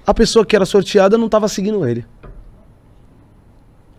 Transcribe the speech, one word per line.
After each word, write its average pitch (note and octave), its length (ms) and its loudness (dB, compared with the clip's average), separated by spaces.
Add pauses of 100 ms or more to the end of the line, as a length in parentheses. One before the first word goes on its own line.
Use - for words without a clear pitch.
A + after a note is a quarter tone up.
a G#3 80 2
pessoa A3 320 2
que - 100 -2
era G3 100 2
sorteada G3 520 2
não A3+ 120 -2
tava G#3+ 180 0
seguindo G3 380 -4
ele. A#2 180 -4 (1900)